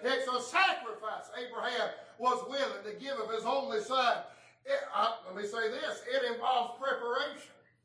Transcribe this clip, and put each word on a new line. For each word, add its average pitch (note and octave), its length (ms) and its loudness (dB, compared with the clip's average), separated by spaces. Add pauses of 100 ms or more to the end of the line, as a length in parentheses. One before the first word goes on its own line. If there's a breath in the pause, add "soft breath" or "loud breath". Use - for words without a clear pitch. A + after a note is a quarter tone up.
it's B3+ 240 2
a B3+ 140 0
sacrifice A3 960 0
Abraham A3+ 500 -2 (300 loud breath)
was B3 280 4
willing A#3 360 -2
to G#3+ 160 -8
give C4+ 180 -4
of A3 140 -4
his A3 140 -2
only B3 340 2
son. B3+ 440 4 (420 loud breath)
It, C#4 140 2 (140)
uh, - 220 4 (100)
let F#3 100 -8
me G3+ 120 -6
say A3 220 0
this. C4+ 340 -4 (100)
It B3+ 180 2
involves A#3+ 480 2
preparation. C4 680 -2 (360)